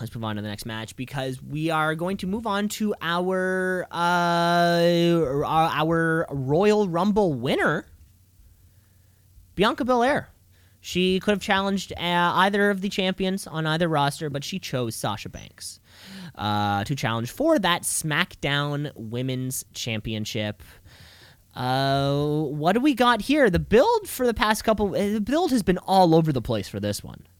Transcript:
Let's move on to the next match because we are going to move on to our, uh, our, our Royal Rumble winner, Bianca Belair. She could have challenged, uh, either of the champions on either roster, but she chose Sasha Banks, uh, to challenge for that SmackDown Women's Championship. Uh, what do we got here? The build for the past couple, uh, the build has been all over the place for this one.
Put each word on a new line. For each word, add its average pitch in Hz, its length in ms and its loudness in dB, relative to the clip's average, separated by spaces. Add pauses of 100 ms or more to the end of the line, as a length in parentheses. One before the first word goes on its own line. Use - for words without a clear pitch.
Let's 113 140 -10
move 117 100 -8
on 107 120 -4
to 101 60 -6
the 107 60 -8
next 101 180 -10
match 110 300 -10
because 131 460 -8
we 151 280 -4
are 156 240 0
going 175 240 -4
to - 80 -8
move 226 200 -4
on 202 240 -2
to 208 300 -2
our, 185 920 -2
uh, - 20 -8
our, 170 1500 2
our 160 840 2
Royal 185 580 2
Rumble 185 460 2
winner, 160 520 0 (1700)
Bianca 233 300 0
Belair. 247 440 2 (520)
She 185 400 0
could 208 120 0
have 196 80 0
challenged, 196 520 -2
uh, 175 420 0
either 202 360 4
of 196 100 -2
the 202 80 -4
champions 190 580 -2
on 160 200 -4
either 165 220 0
roster, 147 420 0
but 139 120 -6
she - 160 -8
chose 123 380 -4
Sasha 101 320 -6
Banks, - 500 -18 (560)
uh, 107 500 0
to 143 120 -4
challenge 117 340 -2
for 311 300 2
that 175 220 0
SmackDown 147 1120 -2
Women's 127 680 -6 (100)
Championship. 107 880 -6 (920)
Uh, 139 640 0 (300)
what 151 260 0
do 240 80 2
we 285 140 2
got 240 260 2
here? 277 300 4
The 170 100 4
build 370 480 4
for - 180 -2
the 233 80 2
past 220 300 0
couple, 208 320 2
uh, 202 160 0
the 220 80 0
build 285 320 0
has 240 100 4
been 185 160 2
all 180 380 6
over 160 160 4
the 135 100 -2
place 110 240 -2
for 101 140 -8
this 104 240 -4
one. - 220 -16 (140)